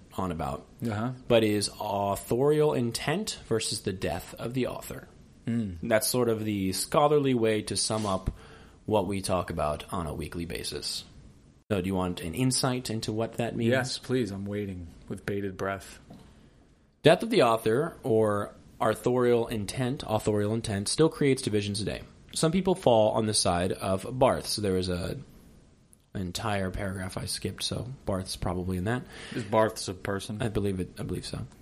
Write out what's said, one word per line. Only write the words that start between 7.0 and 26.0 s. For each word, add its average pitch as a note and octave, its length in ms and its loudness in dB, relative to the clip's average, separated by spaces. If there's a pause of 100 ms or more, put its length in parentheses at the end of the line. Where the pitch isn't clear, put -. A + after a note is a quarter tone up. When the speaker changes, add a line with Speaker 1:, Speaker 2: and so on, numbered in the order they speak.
Speaker 1:
way A2 280 4
to G#2 140 -4
sum G#2+ 300 0
up F#2+ 240 0 (560)
what G#2 200 4
we G2 140 -2
talk F2+ 300 0
about D2+ 420 -2
on F2+ 140 -4
a D2+ 80 -6
weekly E2 320 -6
basis. - 580 -6 (680)
So G2+ 120 0
do F2 40 -2
you F#2+ 80 0
want F#2 280 -2
an E2+ 120 -6
insight B2+ 540 0
into A2 240 -4
what A2 220 -4
that A2+ 220 -4
means? A#2 160 2
Speaker 2:
Yes, C3 260 0
please. B2 320 -2
I'm G2 160 -6
waiting G2 400 -6 (220)
with G#2 180 -8
bated G2+ 320 -4
breath. G2 400 -6 (1040)
Speaker 1:
Death D#3+ 200 6
of A#3 80 -4
the G3+ 120 6
author, A#2 600 2
or A2 520 2 (260)
authorial A#2+ 680 4
intent, B2 580 -4
authorial G#2 480 2
intent, G#2 340 -2
still D#3 200 4
creates C#3 340 2
divisions G#2 380 0
today. E2+ 200 -4 (340)
Some D#3+ 180 2
people F#3 220 2
fall A2+ 380 6
on A2+ 140 2
the G#2+ 80 0
side F#2 380 2
of F#2+ 340 -2 (120)
Barth. G#2 280 4
So - 160 -4
there G2 120 2
was F#2 140 0
a, F2+ 280 -4 (960)